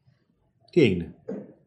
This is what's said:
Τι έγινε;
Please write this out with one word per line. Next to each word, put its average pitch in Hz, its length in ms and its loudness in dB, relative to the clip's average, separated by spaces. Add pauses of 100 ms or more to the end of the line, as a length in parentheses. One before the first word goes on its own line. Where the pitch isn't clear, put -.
(720)
Τι 170 100 2
έγινε; 90 340 0 (520)